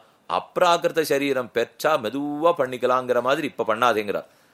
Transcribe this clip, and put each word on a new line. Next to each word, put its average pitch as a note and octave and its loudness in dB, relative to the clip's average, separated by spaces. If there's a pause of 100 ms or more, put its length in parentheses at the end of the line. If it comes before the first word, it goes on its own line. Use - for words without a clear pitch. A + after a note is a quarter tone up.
(300)
அப்ராகிருத E3 0
சரீரம் C#3 -2
பெற்றா D3+ 0
மெதுவா D3 0
பண்ணிக்கலாங்கிற B2+ 0
மாதிரி C#3+ 0
இப்ப A2+ -6
பண்ணாதேங்கிறார்." G#2+ 0 (280)